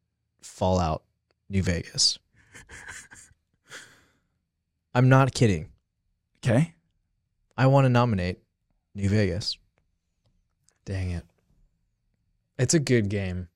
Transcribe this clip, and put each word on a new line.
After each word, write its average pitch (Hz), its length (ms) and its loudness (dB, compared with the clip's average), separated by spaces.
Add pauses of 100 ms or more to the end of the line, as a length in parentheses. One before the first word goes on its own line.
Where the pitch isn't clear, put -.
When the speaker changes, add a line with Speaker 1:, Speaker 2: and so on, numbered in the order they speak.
(400)
Speaker 1:
Fallout 90 640 -2 (460)
New 95 140 -2
Vegas. - 560 -4 (500)
<laughs> - 320 -18 (1900)
I'm 127 140 4
not 135 260 4
kidding. 92 340 0 (680)
Speaker 2:
Okay. 123 360 0 (800)
Speaker 1:
I 123 100 2
wanna 135 220 4
nominate 113 500 0 (560)
New 98 140 -2
Vegas. 98 500 -2 (1300)
Speaker 3:
Dang 92 260 -6
it. 85 140 -8 (1300)
It's 127 160 0
a 170 60 2
good 120 280 0
game. 92 480 -6